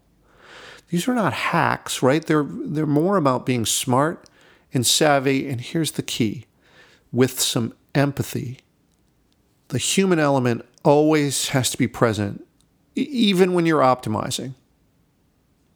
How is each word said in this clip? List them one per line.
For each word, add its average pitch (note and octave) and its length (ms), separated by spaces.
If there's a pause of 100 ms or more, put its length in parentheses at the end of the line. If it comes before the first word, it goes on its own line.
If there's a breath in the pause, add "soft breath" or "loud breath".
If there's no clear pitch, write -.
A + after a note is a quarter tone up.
(880 loud breath)
These F3 180
are B3+ 80
not F#3+ 200
hacks, - 680
right? C#3+ 220
They're, D3+ 240
they're E3+ 380
more D#3+ 320
about B2+ 260
being A#2+ 220
smart C#3 600 (440 soft breath)
and B2 140
savvy. C#3 600
And B2 120
here's D#3 320
the - 100
key, - 440 (640 soft breath)
with B2+ 260
some - 360 (200)
empathy. C3+ 640 (1080)
The B2 100
human F#3 400
element B2+ 460 (200)
always D3+ 640
has B2+ 220
to - 80
be B2+ 80
present, G#2+ 600 (500)
e-, C4 60
even G3+ 500
when F3 140
you're D#3 140
optimizing. B2+ 760 (1200)